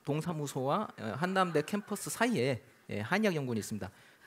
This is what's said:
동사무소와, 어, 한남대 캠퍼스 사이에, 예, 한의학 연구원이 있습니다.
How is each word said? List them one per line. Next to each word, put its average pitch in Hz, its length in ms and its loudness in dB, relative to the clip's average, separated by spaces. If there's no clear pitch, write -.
동사무소와, 151 840 0
어, 107 60 -8
한남대 180 460 2
캠퍼스 - 460 -4
사이에, 139 540 2
예, 104 120 -2
한의학 180 340 2
연구원이 127 240 0
있습니다. 98 320 -6